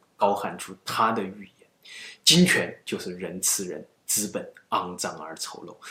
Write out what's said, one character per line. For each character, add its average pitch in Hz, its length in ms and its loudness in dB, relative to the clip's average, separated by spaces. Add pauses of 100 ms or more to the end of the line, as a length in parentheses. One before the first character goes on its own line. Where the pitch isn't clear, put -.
(160)
高 101 180 4
喊 90 240 -4
出 95 260 -12
他 113 280 2
的 113 100 -2
预 95 360 -10
言 - 80 -20 (560)
：“金 175 220 8
权 - 400 2
就 104 140 -4
是 90 160 -8
人 90 260 -8
吃 - 240 0
人， 82 180 -8 (220)
资 104 240 -2
本 - 180 -6 (220)
肮 90 300 -2
脏 - 200 -6
而 80 160 -12
丑 - 300 -12
陋。 82 100 -16 (160)